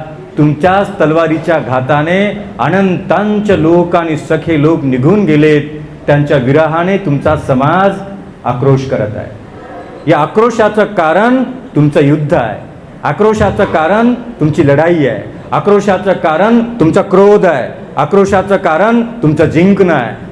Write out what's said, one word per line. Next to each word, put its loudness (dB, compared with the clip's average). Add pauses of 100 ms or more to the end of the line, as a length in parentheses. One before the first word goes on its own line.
(380)
तुमच्याच 2
तलवारीच्या 0
घाताने -2 (140)
अनंतांच 0
लोक 2
आणि -2
सखे -2
लोक 2
निघून 2
गेलेत, 4 (460)
त्यांच्या 2
विरहाने 0
तुमचा -2
समाज 0 (540)
आक्रोश 0
करत -4
आहे." -10 (800)
या 4
आक्रोशाचं 2
कारण 0
तुमचं 0
युद्ध 0
आहे, -2 (420)
आक्रोशाचं 0
कारण 0
तुमची -2
लढाई 2
आहे, -4 (280)
आक्रोशाचं 0
कारण 2
तुमचा 0
क्रोध 4
आहे, -2 (240)
आक्रोशाचं 2
कारण 2
तुमचं 0
जिंकणं 2
आहे, -4